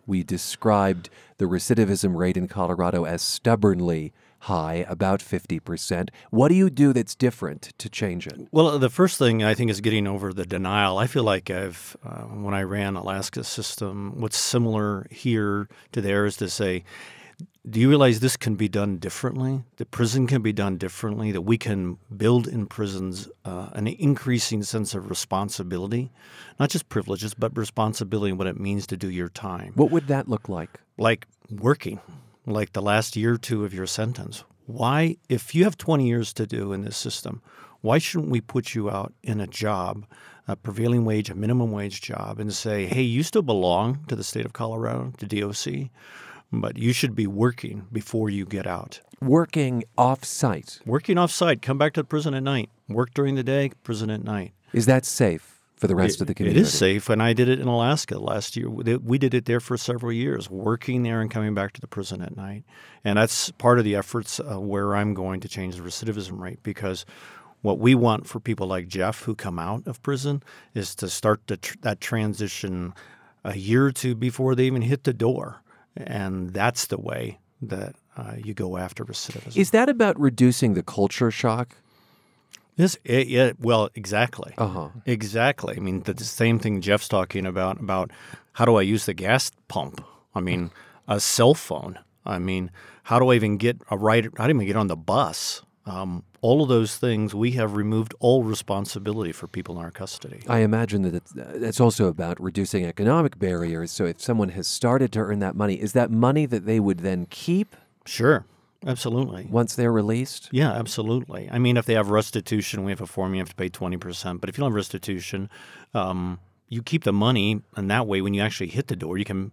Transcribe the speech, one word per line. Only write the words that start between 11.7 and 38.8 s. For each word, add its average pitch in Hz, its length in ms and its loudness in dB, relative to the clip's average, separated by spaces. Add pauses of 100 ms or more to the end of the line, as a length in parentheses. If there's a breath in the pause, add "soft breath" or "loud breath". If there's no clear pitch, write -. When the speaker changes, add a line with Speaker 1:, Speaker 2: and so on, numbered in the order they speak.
Speaker 2:
uh, 80 160 -12
when 104 320 -6
I 95 100 0
ran 98 320 -2
Alaska 98 480 -6
system, 101 800 -8
what's 110 160 -4
similar 107 760 0
here 104 560 0 (240 soft breath)
to - 80 -4
there 101 260 2
is 101 120 -2
to 92 120 -4
say, 92 340 -2 (840 loud breath)
"Do 110 120 -2
you 127 100 8
realize 135 300 8
this 123 180 2
can 110 160 -2
be 101 160 2
done 101 280 0
differently? 127 640 -4 (140)
The - 100 -8
prison 120 400 2
can 127 160 2
be 107 100 2
done 101 240 0
differently, 107 540 -4
that 92 100 -2
we 113 160 2
can 95 400 -2 (180)
build 117 320 4
in 107 200 -2
prisons, 95 600 -6 (160)
uh, 95 300 -10
an 104 140 -4
increasing 123 760 0
sense 107 320 -4
of 101 160 -8
responsibility, 98 1040 -4 (480 loud breath)
not 139 100 2
just - 200 -4
privileges, 101 440 -4
but 113 240 -4
responsibility 107 720 -2
and 92 80 -4
what 95 100 -2
it - 120 -4
means 98 280 -2
to 95 100 -6
do 95 120 -6
your 87 200 -4
time." 95 440 -10
Speaker 1:
What - 160 6
would 160 180 0
that 139 200 0
look 113 200 -4
like? 85 320 -8 (180)
Speaker 2:
Like 113 300 0 (220)
working, 104 500 0 (460 loud breath)
like 104 260 -2
the 98 100 -4
last 104 360 2
year 113 160 2
or 117 40 0
two 110 280 -2
of 95 80 -6
your 92 120 -6
sentence. - 600 -6 (200)
Why, 135 520 0 (100)
if - 260 -2
you 170 120 6
have 208 120 0
twenty 143 300 2
years 117 260 0
to 107 140 -4
do 101 240 -4
in 98 100 -4
this 107 140 -8
system, - 460 -8 (400 loud breath)
why 117 160 4
shouldn't 156 340 -2
we 120 80 2
put - 340 -4
you 104 160 -2